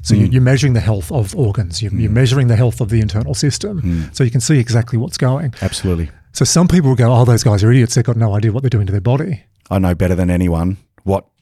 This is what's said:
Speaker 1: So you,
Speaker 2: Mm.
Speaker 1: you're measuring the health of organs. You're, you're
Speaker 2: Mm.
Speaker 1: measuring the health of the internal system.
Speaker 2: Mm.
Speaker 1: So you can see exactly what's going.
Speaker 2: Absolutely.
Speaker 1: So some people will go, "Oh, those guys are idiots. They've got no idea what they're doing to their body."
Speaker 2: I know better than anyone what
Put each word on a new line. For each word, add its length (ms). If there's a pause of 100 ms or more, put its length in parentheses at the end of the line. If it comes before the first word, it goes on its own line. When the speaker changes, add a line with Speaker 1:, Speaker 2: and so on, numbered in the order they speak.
Speaker 1:
So 120
you, 120
Speaker 2:
Mm. 60
Speaker 1:
you're 100
measuring 300
the 80
health 320
of 240
organs. 460
You're, 120
you're 160
Speaker 2:
Mm. 40
Speaker 1:
measuring 340
the 80
health 240
of 100
the 100
internal 340
system. 480
Speaker 2:
Mm. 340
Speaker 1:
So 80
you 60
can 100
see 180
exactly 400
what's 180
going. 460
Speaker 2:
Absolutely. 480 (220)
Speaker 1:
So 120
some 220
people 240
will 60
go, 180
"Oh, 100
those 200
guys 180
are 80
idiots. 240
They've 100
got 120
no 180
idea 160
what 140
they're 60
doing 160
to 60
their 80
body." 420 (280)
Speaker 2:
I 80
know 160
better 220
than 140
anyone 480 (260)
what 220 (160)